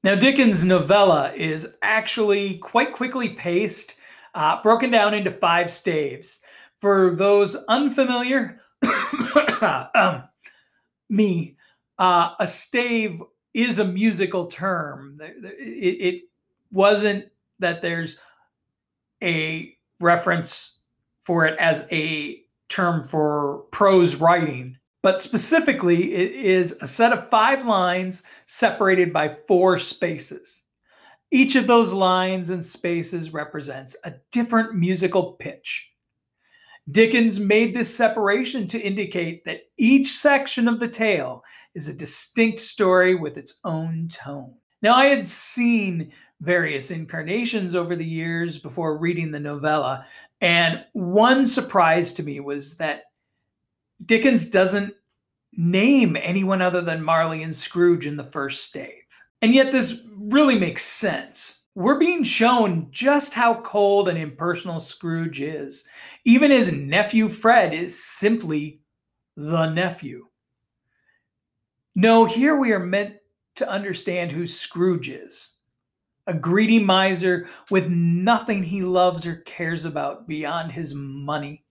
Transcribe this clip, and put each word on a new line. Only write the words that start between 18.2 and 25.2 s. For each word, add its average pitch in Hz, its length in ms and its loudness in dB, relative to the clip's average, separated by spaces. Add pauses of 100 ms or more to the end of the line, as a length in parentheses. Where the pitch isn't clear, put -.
a 160 540 -6 (240)
reference 170 800 0 (400)
for 165 260 0
it 156 140 -2
as 160 320 0
a 156 500 -6 (260)
term 170 380 -2
for 147 640 -2
prose 185 460 4
writing, 151 600 0 (260)
but 190 180 2